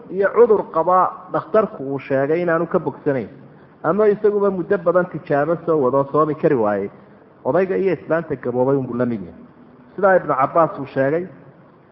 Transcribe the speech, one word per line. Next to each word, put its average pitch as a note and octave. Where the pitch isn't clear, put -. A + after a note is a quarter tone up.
iyo F#3+
cudur G#3
qaba E3+
dhakhtarku D#3+
uu C3+
sheegay C#3
inaanu E3
ka F#3
bogsanayn, C3+
ama G3
isaguba G3+
muddo G3
badan F3
tijaabo D3+
soo D#3+
wado, C3+
soomi D3+
kari D3+
waayey, G#2
odayga F3+
iyo F#3
islaanta D#3+
gaboobay B2+
unbuu B2
la B2
mid A#2
yahay. E2+
Sidaa F#3+
Ibnu D3+
Cabbaas D3
uu C#3
sheegay C#3+